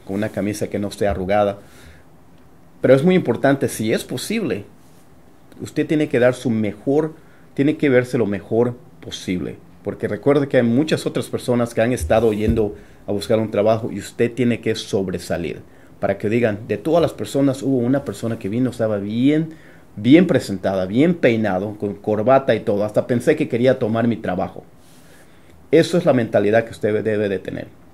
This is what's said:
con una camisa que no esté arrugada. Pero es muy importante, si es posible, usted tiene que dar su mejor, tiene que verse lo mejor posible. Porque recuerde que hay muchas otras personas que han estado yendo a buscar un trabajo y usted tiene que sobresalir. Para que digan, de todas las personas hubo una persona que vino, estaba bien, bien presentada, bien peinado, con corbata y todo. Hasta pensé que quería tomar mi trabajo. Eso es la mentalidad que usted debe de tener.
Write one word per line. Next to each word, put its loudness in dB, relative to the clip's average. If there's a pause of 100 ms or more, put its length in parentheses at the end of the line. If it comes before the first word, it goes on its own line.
con -8
una -4
camisa -4
que -6
no -4
esté -4
arrugada. 0 (1200)
Pero 6
es 6
muy 4
importante, 2
si -4
es -2
posible, -6 (960)
usted -4
tiene -2
que 0
dar 4
su -6
mejor, 0 (400)
tiene 2
que 0
verse 2
lo 2
mejor -2 (240)
posible. -6 (260)
Porque -6
recuerde 2
que 2
hay 6
muchas 2
otras -4
personas -2
que 2
han 2
estado 2
yendo 0 (300)
a -4
buscar 0
un -2
trabajo 2
y -8
usted -2
tiene 0
que -2
sobresalir. -4 (380)
Para -2
que -4
digan, 0
de -2
todas 2
las 0
personas -2
hubo 0
una 0
persona -6
que -8
vino, -2
estaba -2
bien, 0 (400)
bien 6
presentada, -2
bien 2
peinado, 0
con -6
corbata 2
y -2
todo. 0
Hasta -2
pensé 0
que -2
quería 2
tomar 0
mi 0
trabajo. -6 (1080)
Eso 4
es 0
la 4
mentalidad 2
que -14
usted -2
debe -2
de -2
tener. -12 (140)